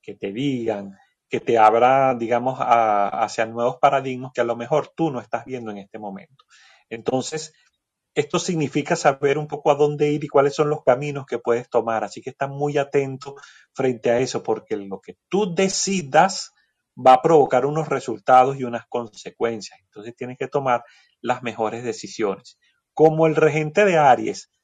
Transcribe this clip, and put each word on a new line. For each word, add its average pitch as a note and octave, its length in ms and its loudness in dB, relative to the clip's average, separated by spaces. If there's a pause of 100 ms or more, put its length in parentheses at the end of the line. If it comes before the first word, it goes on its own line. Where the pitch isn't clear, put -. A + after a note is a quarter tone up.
que G2+ 140 -18
te G2 180 -10
digan, A2 640 -6 (300)
que A#2 120 -4
te A#2 180 0
abran, B2 640 6
digamos, A#2+ 420 -2
a, A2+ 640 2
hacia A2 240 -2
nuevos A#2+ 340 -2
paradigmas C3+ 520 0
que B2 80 -2
a A#2 40 2
lo A#2 100 -4
mejor C3+ 400 -4
tú E3 140 -2
no B2 100 -6
estás A2+ 260 -8
viendo A#2+ 260 -10
en G2+ 80 -12
este G2+ 180 -18
momento. G2+ 480 -14 (440)
Entonces, C3 640 -6 (600)
esto D3+ 240 -2
significa D#3+ 580 -2
saber C#3+ 440 0
un D3+ 80 -8
poco D3 240 -2
a C#3+ 40 4
dónde D3 360 0
ir D3 120 -4
y D3 40 -10
cuáles C#3+ 260 2
son D3 160 0
los D3 140 -4
caminos C#3+ 420 0
que A#2+ 140 -6
puedes A#2+ 300 -2
tomar. A2+ 340 -2
Así G#2 180 -12
que - 80 -12
está C#3 180 -6
muy C#3+ 300 -4
atento C#3 580 -4 (380)
frente B2 380 -2
a A#2 80 2
eso, B2+ 240 -4
porque G#2+ 340 -4
lo G2 240 -12
que - 160 -20 (100)
tú F#3+ 280 -2
decidas F#3 1000 0 (420)
va B2+ 180 8
a - 100 6
provocar C3+ 420 4
unos D3+ 240 -4
resultados C3 680 2
y C3+ 60 -8
unas A#2 240 -8
consecuencias. A2+ 960 -8
Entonces A2 340 -18
tienes B2 220 -12
que C3+ 100 -8
tomar C3 360 0 (360)
las B2 240 -4
mejores A2+ 400 -6
decisiones. G#2+ 720 -6 (360)
Como D#3 320 4
el D#3 100 2
regente D#3 480 2
de F#3 140 4
Aries A2+ 540 2 (120)